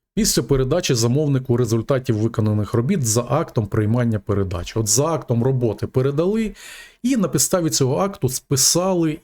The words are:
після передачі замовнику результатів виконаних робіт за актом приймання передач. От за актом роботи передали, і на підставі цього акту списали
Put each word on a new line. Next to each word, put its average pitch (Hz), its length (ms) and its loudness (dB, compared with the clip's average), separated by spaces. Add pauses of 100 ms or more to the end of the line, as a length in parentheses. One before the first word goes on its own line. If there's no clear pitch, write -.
(160)
після 196 260 0
передачі 135 520 0
замовнику 127 640 2
результатів 117 600 0
виконаних 107 580 0
робіт 131 320 0
за 113 220 0
актом 139 380 -2
приймання 113 520 0
передач. 95 580 -2
От 113 100 0
за - 180 2
актом 127 380 0
роботи 123 440 0
передали, 170 680 0 (480)
і 262 140 0
на 190 120 0
підставі 165 420 0
цього 139 280 0
акту 190 300 -2
списали 165 960 0